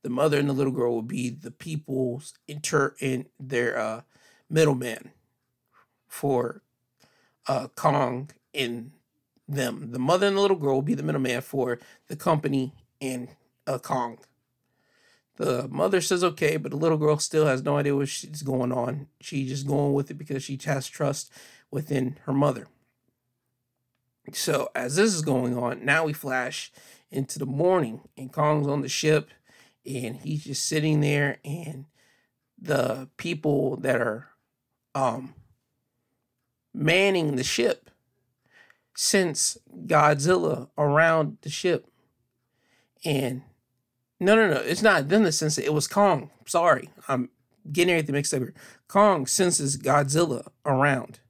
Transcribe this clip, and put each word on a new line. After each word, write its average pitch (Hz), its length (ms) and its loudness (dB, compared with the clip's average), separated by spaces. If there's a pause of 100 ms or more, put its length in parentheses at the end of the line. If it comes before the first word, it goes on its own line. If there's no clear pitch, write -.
The 139 60 -8
mother 143 280 2
and 143 100 2
the 139 60 0
little 135 200 0
girl 120 200 0
will 113 80 -2
be 123 280 -4
the 160 220 -14
people's 139 800 -6 (140)
inter-, 147 520 -2
in 131 280 -4 (120)
their, 123 380 -2
uh, 110 240 -6 (480)
middleman 135 640 0 (960)
for, 123 540 -4 (880)
uh, 135 220 -2
Kong 139 600 0 (240)
and 120 380 -6 (560)
them. 127 440 -6
The 127 80 -8
mother 180 280 2
and 196 100 2
the 196 40 2
little 196 160 2
girl 139 180 0
will 135 60 2
be 151 120 -2
the 143 100 -4
middleman 131 380 -2
for 123 380 -4 (280)
the 147 80 -12
company 147 580 0 (280)
and, 127 280 -8 (360)
uh, 131 140 -4
Kong. 120 400 -6 (1160)
The 131 340 -2
mother 185 300 0
says, 175 240 0
"Okay," 156 340 0
but - 140 -6
the 143 60 -8
little 160 200 2
girl 151 200 2
still 151 280 0
has 131 180 2
no 147 140 0
idea 143 180 0
what 139 120 0
she's 151 360 -10
going 127 280 -2
on. 127 360 -4 (120)
She's 139 300 -6
just 139 180 -6
going 143 260 2
with 139 180 -2
it 147 60 -12
because 147 260 -8
she 135 220 -8
has 139 220 -4
trust - 440 -4 (400)
within 139 540 -4
her 135 80 -2
mother. 139 340 0 (1700)
So - 420 -2
as 123 200 -4
this 208 180 4
is 160 80 -2
going 127 360 0
on, 120 260 -4
now 151 220 2
we 151 80 -2
flash 127 580 -6 (380)
into 135 300 -6
the 139 60 -4
morning, 147 680 0
and 131 160 -14
Kong's 151 360 2
on 143 140 -2
the 135 80 -8
ship, 151 420 0 (540)
and 123 320 -8
he's 151 280 -6
just 139 200 -6
sitting 151 360 2
there, 143 420 0
and 151 440 -12 (720)
the 131 600 -2
people 147 600 -2
that 127 220 0
are, 117 300 -4 (640)
um, 135 400 -2 (1400)
manning 170 600 2
the 127 80 -2
ship - 460 -2 (1040)
sense - 640 0 (300)
Godzilla 151 880 2
around 151 640 2
the 156 80 -10
ship. - 420 -2 (1120)
And 135 380 -2 (800)
no, 196 160 6
no, 220 120 6
no, 143 140 2
it's 165 200 -2
not 170 280 4
them 208 140 6
that 160 100 4
sense 151 240 0
it. - 80 -4
It 151 80 2
was 147 140 0
Kong. 196 420 2 (160)
Sorry, 165 440 2 (200)
I'm 127 200 0 (400)
getting 175 220 2
everything 156 220 0
mixed 143 200 -2
up 135 60 -2
here. 120 140 -6 (340)
Kong 196 380 4
senses 151 520 0
Godzilla 139 720 2 (180)
around. 135 540 0 (100)